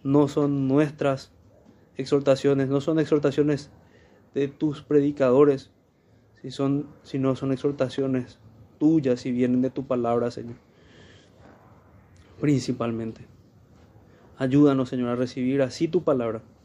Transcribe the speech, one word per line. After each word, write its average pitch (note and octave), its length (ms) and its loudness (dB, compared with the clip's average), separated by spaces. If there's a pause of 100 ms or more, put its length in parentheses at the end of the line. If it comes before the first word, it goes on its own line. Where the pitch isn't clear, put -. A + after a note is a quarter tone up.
No C#3+ 240 4
son C#3+ 400 -2
nuestras C#3+ 640 0 (640)
exhortaciones, C#3 720 0
no C#3 100 0
son D#3+ 180 -2
exhortaciones D3 720 0 (640)
de C#3 140 -2
tus D3 340 -6
predicadores, C#3+ 880 2 (720)
si C3+ 80 -14
son, C#3 380 -4 (160)
sino C3+ 320 -2
son C3+ 160 -6
exhortaciones C3 880 -4 (380)
tuyas C#3+ 480 2
y B2+ 80 -4
vienen B2 280 0
de C3 80 0
tu C3 160 -8
palabra, A#2+ 460 -2
Señor. A#2+ 240 -14 (1800)
Principalmente, A#2 840 -2 (1120)
ayúdanos, C3+ 500 4
Señor, B2 220 -4
a A#2+ 60 -2
recibir B2+ 460 -2
así D#3+ 280 -2
tu E3+ 140 -2
palabra A#2 380 -2 (240)